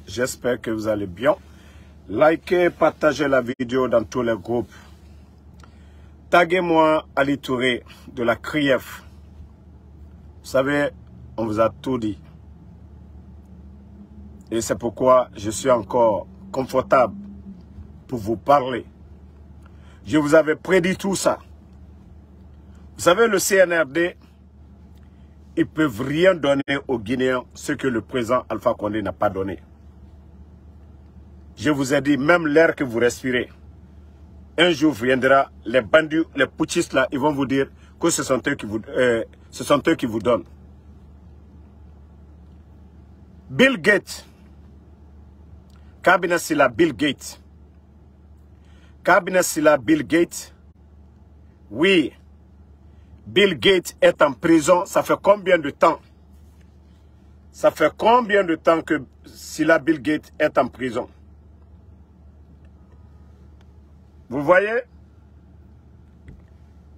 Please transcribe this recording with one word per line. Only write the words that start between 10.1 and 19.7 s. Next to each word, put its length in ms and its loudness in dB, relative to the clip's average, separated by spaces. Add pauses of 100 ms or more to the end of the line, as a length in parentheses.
Vous 100 -20
savez, 420 0 (460)
on 100 -4
vous 120 -4
a 100 4
tout 300 -6
dit. 220 -6 (2250)
Et 80 -4
c'est 180 -4
pourquoi 560 2
je 160 -8
suis 200 -2
encore 580 0 (240)
confortable 640 0 (920)
pour 140 -8
vous 160 -4
parler. 500 0 (1200)